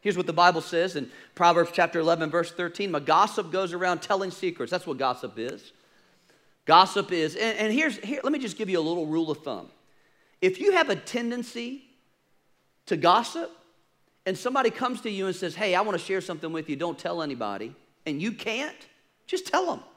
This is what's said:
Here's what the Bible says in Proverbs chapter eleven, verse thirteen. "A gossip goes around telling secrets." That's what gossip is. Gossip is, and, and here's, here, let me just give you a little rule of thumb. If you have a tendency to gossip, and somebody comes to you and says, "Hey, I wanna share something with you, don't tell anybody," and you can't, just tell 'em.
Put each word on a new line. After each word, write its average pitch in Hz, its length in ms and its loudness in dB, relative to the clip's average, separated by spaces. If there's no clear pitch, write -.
Here's 196 160 0
what 180 100 -2
the 175 60 -4
Bible 170 280 6
says 175 340 -2
in 135 140 -6
Proverbs 170 400 4
chapter 170 260 2
eleven, 160 300 2
verse 170 220 0
thirteen. 180 420 -4
"A 147 60 0
gossip 170 520 2
goes 185 220 -2
around 180 300 -2
telling 190 260 0
secrets." 170 400 -4
That's 175 160 -4
what 139 140 -6
gossip 123 400 -2
is. 113 340 -8
Gossip 185 460 6
is, 160 240 0
and, 220 220 0
and 214 160 0
here's, 277 240 0
here, 214 260 -6
let 269 80 0
me 311 60 0
just 233 180 -6
give 214 140 -6
you 180 100 2
a - 20 0
little 165 260 -2
rule 156 240 -2
of - 120 -6
thumb. 107 280 -8
If 185 180 2
you 392 140 4
have 330 180 4
a 190 40 0
tendency 240 920 -8
to 175 120 0
gossip, 214 520 2
and 185 100 -2
somebody 247 320 0
comes 247 320 -4
to 233 80 -6
you 190 160 -4
and 185 100 -2
says, 180 200 -6
"Hey, 190 180 0
I 180 80 4
wanna 208 160 0
share 190 240 -4
something 165 300 -8
with 160 180 -8
you, 143 60 -2
don't 160 240 -4
tell 175 240 -4
anybody," 117 500 -6
and 151 160 -4
you 220 100 -2
can't, 233 460 -6
just 370 220 -6
tell 349 240 0
'em. - 80 -6